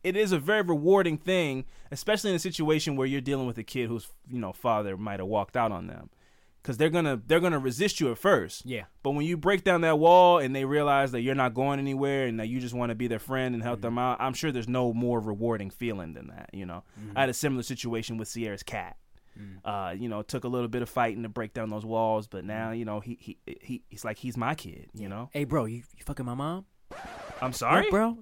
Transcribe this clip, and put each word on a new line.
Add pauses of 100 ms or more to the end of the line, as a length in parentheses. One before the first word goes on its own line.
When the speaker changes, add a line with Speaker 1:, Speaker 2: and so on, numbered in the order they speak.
Speaker 1:
it
is
a
very
rewarding
thing, (260)
especially
in
a
situation
where
you're
dealing
with
a
kid
whose, (220)
you
know,
father
might
have
walked
out
on
them. (520)
'Cause
they're
gonna,
they're
gonna
resist
you
at
first.
Speaker 2:
Yeah. (180)
Speaker 1:
But
when
you
break
down
that
wall
and
they
realize
that
you're
not
going
anywhere
and
that
you
just
wanna
be
their
friend
and
help
Speaker 2:
Mm-hmm.
Speaker 1:
them
out,
I'm
sure
there's
no
more
rewarding
feeling
than
that,
you
know? (160)
Speaker 2:
Mm-hmm.
Speaker 1:
I
had
a
similar
situation
with
Sierra's
cat. (420)
Speaker 2:
Mm.
Speaker 1:
Uh,
you
know,
it
took
a
little
bit
of
fighting
to
break
down
those
walls,
but
now,
Speaker 2:
Mm.
Speaker 1:
you
know,
he,
he, (240)
he,
he's
like,
"He's
my
kid,"
you
Speaker 2:
Yeah.
Speaker 1:
know?
Speaker 2:
"Hey,
bro,
you, (180)
you
fucking
my
mom?" (760)
Speaker 1:
I'm
sorry?
Speaker 2:
What,
bro?